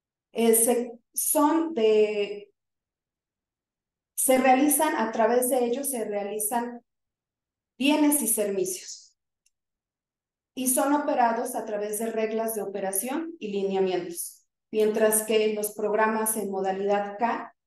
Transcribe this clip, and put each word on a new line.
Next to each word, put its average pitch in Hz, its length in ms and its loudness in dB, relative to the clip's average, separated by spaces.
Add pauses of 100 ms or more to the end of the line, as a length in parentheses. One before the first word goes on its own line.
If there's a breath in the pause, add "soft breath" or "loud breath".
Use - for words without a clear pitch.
(320)
eh, 226 220 4
se, 240 380 2 (200)
son 320 640 2
de, 208 800 2 (1600)
se 262 240 2
realizan, 294 560 4
a 226 160 -2
través 233 380 2
de 247 160 2
ellos 262 260 -2
se 226 140 -4
realizan 214 760 -6 (960)
bienes 294 460 2
y 220 60 -2
servicios - 800 -4 (1500)
y 254 80 -4
son 277 260 2
operados 254 640 0
a 220 100 -6
través 208 360 -6
de 226 100 -2
reglas 220 460 -2
de 202 60 -4
operación 196 760 -4
y 202 140 -8
lineamientos, 190 920 -4 (280)
mientras 214 500 2
que 214 320 2
los 208 160 -4
programas 220 640 0
en 196 140 -4
modalidad 196 680 -2
K 240 380 -4 (120)